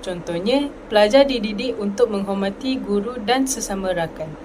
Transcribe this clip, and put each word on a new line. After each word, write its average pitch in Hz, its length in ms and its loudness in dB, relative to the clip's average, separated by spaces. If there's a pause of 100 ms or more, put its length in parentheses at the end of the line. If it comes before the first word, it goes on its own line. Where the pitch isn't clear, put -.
Contohnya, 190 640 -2 (240)
pelajar 214 320 8
dididik 233 560 -2
untuk 208 320 2
menghormati 196 640 -2
guru 208 480 -2
dan 262 240 0
sesama 196 480 -4
rakan. 156 500 -6